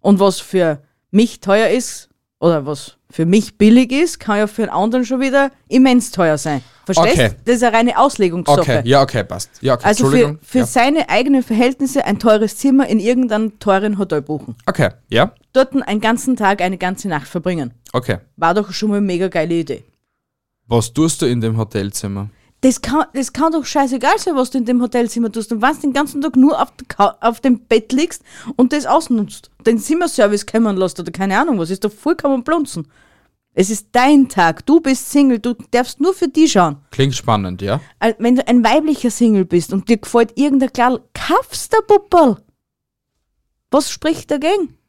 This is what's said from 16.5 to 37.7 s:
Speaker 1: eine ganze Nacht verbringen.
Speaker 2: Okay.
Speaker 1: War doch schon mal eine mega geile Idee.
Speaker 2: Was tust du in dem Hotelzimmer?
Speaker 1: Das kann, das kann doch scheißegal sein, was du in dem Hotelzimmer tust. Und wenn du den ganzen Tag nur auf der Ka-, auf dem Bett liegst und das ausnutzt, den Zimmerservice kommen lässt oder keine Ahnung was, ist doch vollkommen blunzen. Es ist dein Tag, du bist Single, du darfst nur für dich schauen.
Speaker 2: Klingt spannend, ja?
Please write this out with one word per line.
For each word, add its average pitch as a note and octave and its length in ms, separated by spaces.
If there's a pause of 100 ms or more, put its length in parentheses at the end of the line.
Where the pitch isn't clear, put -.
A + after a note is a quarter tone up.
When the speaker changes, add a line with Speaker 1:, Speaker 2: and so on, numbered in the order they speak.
Speaker 1:
eine F#3 180
ganze F#3 300
Nacht D3+ 180
verbringen. D#3+ 460 (200)
Speaker 2:
Okay. B2+ 240 (200)
Speaker 1:
War E3+ 180
doch G3+ 180
schon G#3+ 160
mal G3+ 80
eine G#3 80
mega F#3 220
geile E3+ 260
Idee. D#3+ 300 (840)
Speaker 2:
Was A#2 240
tust D#3+ 300
du E3 60
in B2 140
dem A2+ 160
Hotelzimmer? G2+ 720 (340)
Speaker 1:
Das C4 160
kann, D4+ 340
das C4 200
kann D#4+ 200
doch D4+ 120
scheißegal C4+ 540
sein, E4+ 160
was B3+ 160
du C#4 80
in A#3 60
dem B3 180
Hotelzimmer A#3 480
tust. A3 200
Und A3 120
wenn C#4 100
du - 80
den C#4 120
ganzen C#4+ 280
Tag D4+ 140
nur C4 260
auf - 140
der - 120
Ka-, - 320
auf A3+ 220
dem B3 200
Bett - 300
liegst D4 300 (340)
und B3 160
das D4 140
ausnutzt, B3 640 (160)
den A3+ 140
Zimmerservice G#3 680
kommen G#3+ 320
lässt F#3 220
oder E3+ 120
keine F#3+ 280
Ahnung C#4 180
was, E3 140
ist F#3+ 120
doch G#3 80
vollkommen C#4 520
blunzen. D4 440 (680)
Es F#3+ 160
ist - 220
dein C4+ 360
Tag, E3 380
du D#4+ 120
bist C4+ 320
Single, C4+ 280
du A#3+ 160 (160)
darfst B3 280
nur F4+ 140
für F4 160
dich D#4 240
schauen. D#3+ 240 (140)
Speaker 2:
Klingt C3+ 240
spannend, F#2+ 480
ja? G#2 180 (180)